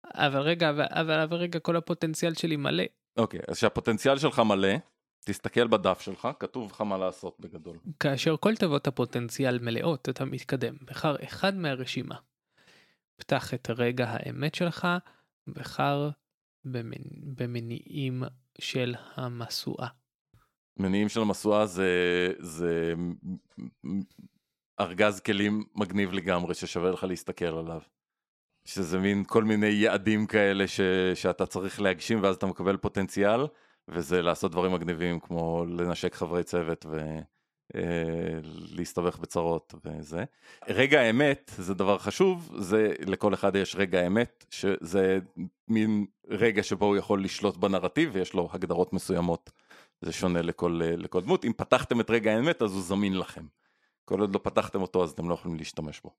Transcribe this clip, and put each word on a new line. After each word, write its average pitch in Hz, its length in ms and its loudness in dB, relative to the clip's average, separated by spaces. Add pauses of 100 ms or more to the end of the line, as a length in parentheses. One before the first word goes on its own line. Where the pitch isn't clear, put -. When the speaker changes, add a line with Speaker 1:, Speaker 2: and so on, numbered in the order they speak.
(140)
Speaker 1:
אבל 139 280 2
רגע, 165 280 2
אבל, 147 200 0
אבל, 160 300 0
אבל 160 180 -2
רגע, 175 220 -4
כל 170 160 0
הפוטנציאל 165 580 -2
שלי 160 220 -2
מלא. 143 280 0 (340)
Speaker 2:
אוקיי, 110 300 0
אז - 100 -4
שהפוטנציאל 117 600 2
שלך 131 220 2
מלא, 98 340 4 (520)
תסתכל 117 420 0
בדף 98 340 4
שלך, 101 260 -8 (120)
כתוב 101 320 -8
לך - 100 -8
מה 101 160 0
לעשות 92 420 -6
בגדול. 82 380 -16 (220)
Speaker 1:
כאשר 151 380 0
כל 214 180 2
תיבות 147 320 0
הפוטנציאל 123 720 -2
מלאות, 120 500 -2
אתה 135 160 -6
מתקדם. 127 500 -4 (100)
בחר 143 380 -2
אחד 196 320 -2
מהרשימה. 135 600 -4 (1000)
פתח - 380 -2
את - 160 -8
רגע 120 400 0
האמת 127 460 -4
שלך, 175 320 -2 (600)
בחר 143 600 -2 (560)
במנ-, 127 680 -10
במניעים 123 880 -6 (360)
של 120 360 -2 (200)
המשואה. 123 720 -8 (880)
Speaker 2:
מניעים 98 320 2
של 113 120 0
המשואה 104 440 4
זה, 90 720 2
זה 82 580 -2
מ-, 87 160 -4 (680)
מ-, 95 200 -4 (760)
ארגז 98 400 2
כלים 104 440 0 (120)
מגניב 98 380 0
לגמרי 87 400 0
ששווה 90 380 -2
לך 87 120 -4
להסתכל 90 420 -6
עליו. 82 360 -6 (880)
שזה 92 300 -2
מין 101 280 2
כל 113 160 6
מיני 107 240 4
יעדים 107 600 4
כאלה 98 400 4
ש-, - 140 -2 (340)
שאתה 92 300 0
צריך 95 360 -6
להגשים, 98 420 2
ואז 95 120 4
אתה 101 100 -4
מקבל 95 320 0
פוטנציאל, 101 640 2 (480)
וזה 85 340 0
לעשות 85 300 0
דברים 90 220 2
מגניבים, 85 460 -2
כמו 85 500 -2
לנשק 87 460 -2
חברי 87 280 -2
צוות 82 460 -2
ו-, 78 300 -6 (560)
אה, 101 60 -4 (920)
להסתבך 87 480 -2
בצרות 85 540 -2 (120)
וזה. 78 380 -8 (440)
רגע 135 340 4
האמת, 135 560 2
זה 95 160 -4
דבר 95 240 4
חשוב, 175 600 0
זה, 101 360 2 (120)
לכל 95 280 2
אחד 98 220 2
יש 95 200 0
רגע 92 240 2
האמת, 101 500 0
שזה 95 720 2 (480)
מין 107 380 2 (220)
רגע 104 360 2
שבו 101 220 0
הוא 101 120 4
יכול 98 260 0
לשלוט 95 340 -2
בנרטיב, 98 560 2
ויש 92 200 -2
לו 87 180 0
הגדרות 87 420 0
מסוימות. 87 580 -2 (500)
זה 82 100 -6
שונה 87 300 0
לכל, 85 420 0
אה, 85 120 0
לכל 85 260 -2
דמות. 165 240 0
אם 117 80 0
פתחתם - 480 2
את 107 80 0
רגע 110 220 4
האמת, 123 300 2
אז 104 120 2
הוא 95 80 -2
זמין 95 360 0
לכם. 82 280 -6 (600)
כל 95 160 0
עוד 98 120 2
לא 101 100 0
פתחתם 98 380 0
אותו, 90 220 2
אז 78 80 -2
אתם 85 180 -6
לא 87 40 2
יכולים 82 240 -6
להשתמש 76 440 -10
בו. - 180 -20